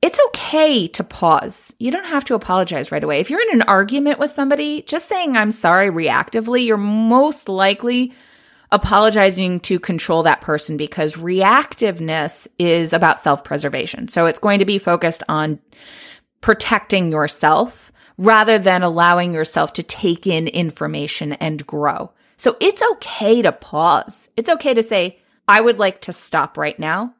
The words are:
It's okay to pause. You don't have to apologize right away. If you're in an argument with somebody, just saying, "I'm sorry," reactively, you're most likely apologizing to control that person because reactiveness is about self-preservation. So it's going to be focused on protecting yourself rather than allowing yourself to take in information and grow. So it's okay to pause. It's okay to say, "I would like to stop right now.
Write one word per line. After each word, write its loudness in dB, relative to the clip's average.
It's 0
okay 0
to -6
pause. -2
You -4
don't -8
have -4
to -2
apologize -2
right -4
away. 0
If -2
you're -2
in 2
an 0
argument 2
with -2
somebody, -2
just -6
saying, -2
"I'm 2
sorry," 2
reactively, -2
you're 2
most 0
likely -2
apologizing 4
to -2
control -2
that 4
person -4
because -4
reactiveness -2
is 2
about 2
self-preservation. -4
So 0
it's -2
going 2
to 4
be -2
focused -2
on -4
protecting 0
yourself 0
rather 6
than 2
allowing 2
yourself -2
to -8
take -4
in -2
information -6
and -6
grow. -4
So 0
it's 2
okay 0
to 2
pause. -2
It's -4
okay 0
to 2
say, -2
"I 8
would 2
like 0
to -12
stop -4
right -4
now. -4